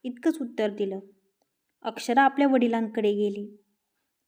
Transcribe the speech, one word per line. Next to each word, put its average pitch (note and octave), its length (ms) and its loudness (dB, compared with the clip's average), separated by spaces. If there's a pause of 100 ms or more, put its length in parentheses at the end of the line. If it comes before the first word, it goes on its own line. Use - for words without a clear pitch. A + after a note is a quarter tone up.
इतकंच D#4 360 -4
उत्तर A3+ 300 -4
दिलं. G3 300 -6 (840)
अक्षरा A#3 400 0
आपल्या C4+ 240 4
वडिलांकडे A3+ 640 2
गेली. G#3 440 -4 (720)